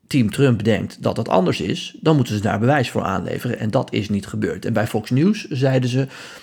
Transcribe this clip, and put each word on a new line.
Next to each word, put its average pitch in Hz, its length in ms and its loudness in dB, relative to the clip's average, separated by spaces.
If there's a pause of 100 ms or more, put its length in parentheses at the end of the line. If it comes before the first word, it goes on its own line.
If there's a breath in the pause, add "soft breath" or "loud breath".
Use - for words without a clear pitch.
Team 120 220 2
Trump 123 340 2
denkt - 400 -2
dat 107 120 0
dat 113 140 -4
anders 175 320 2
is, - 400 -6
dan 160 140 4
moeten 120 200 2
ze 101 60 -2
daar 101 180 0
bewijs 127 300 2
voor - 140 -2
aanleveren 92 560 -4
en 107 120 -2
dat - 220 -2
is 110 160 -2
niet 101 180 -2
gebeurd. 104 380 -4
En 107 80 0
bij 107 140 0
Fox - 220 -4
News 170 380 2
zeiden 131 420 2
ze: 131 180 0 (360 loud breath)